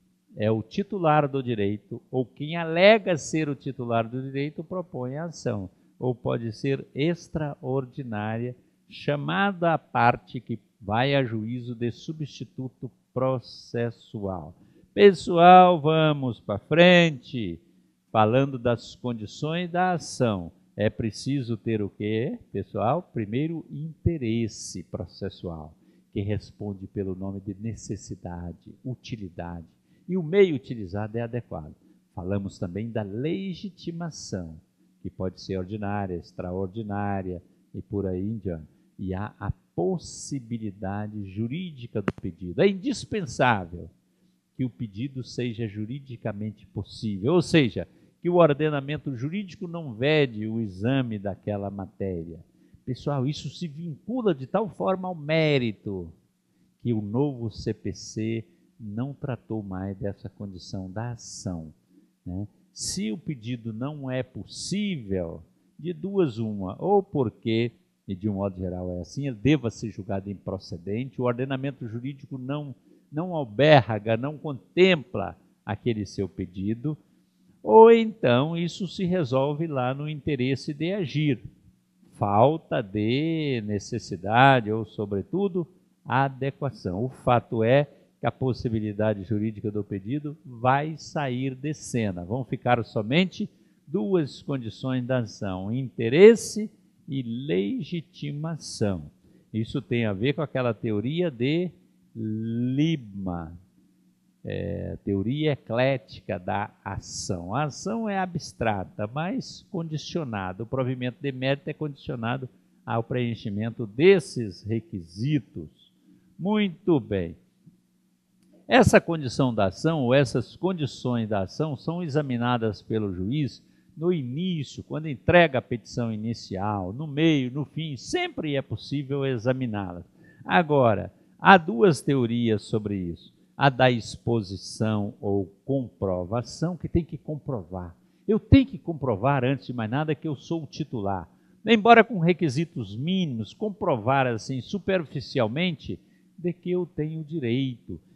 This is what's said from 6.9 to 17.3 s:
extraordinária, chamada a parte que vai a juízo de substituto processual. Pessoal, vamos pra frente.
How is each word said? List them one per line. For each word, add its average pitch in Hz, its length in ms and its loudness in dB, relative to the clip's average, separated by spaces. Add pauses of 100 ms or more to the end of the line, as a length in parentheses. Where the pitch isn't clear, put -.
extraordinária, 127 1600 -4 (340)
chamada 170 840 0
a 151 40 4
parte - 600 0
que - 180 -6 (220)
vai 120 360 0
a 139 80 4
juízo 117 520 -6
de 117 160 -2
substituto 135 1000 -10 (240)
processual. 117 1400 -4 (380)
Pessoal, 180 880 10
vamos 147 580 2
pra 104 180 -2
frente. 156 1000 4 (500)